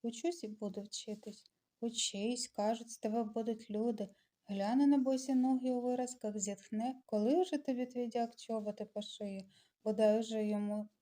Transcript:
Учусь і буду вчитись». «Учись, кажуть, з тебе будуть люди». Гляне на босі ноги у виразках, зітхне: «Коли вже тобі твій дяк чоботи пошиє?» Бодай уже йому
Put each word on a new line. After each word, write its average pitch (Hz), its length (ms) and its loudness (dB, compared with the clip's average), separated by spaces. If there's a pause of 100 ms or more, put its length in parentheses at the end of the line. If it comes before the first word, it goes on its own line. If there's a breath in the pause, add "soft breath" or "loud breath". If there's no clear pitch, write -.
Учусь 330 420 -4
і 220 40 -8
буду 208 340 -8
вчитись». 214 680 -12 (300)
«Учись, 233 680 -2
кажуть, 226 440 -2
з - 60 -12
тебе 226 260 0
будуть 220 460 -4
люди». 208 400 -2 (380 soft breath)
Гляне 214 400 4
на 285 100 8
босі 262 380 2
ноги 254 360 4
у 247 100 0
виразках, 247 580 -2
зітхне: 214 560 -4 (100)
«Коли 233 360 4
вже 359 160 0
тобі 254 280 0
твій 247 220 -4
дяк 233 280 -2
чоботи 208 500 -4
пошиє?» 208 560 -8 (420 soft breath)
Бодай 214 360 6
уже 220 260 0
йому 208 440 -2 (120)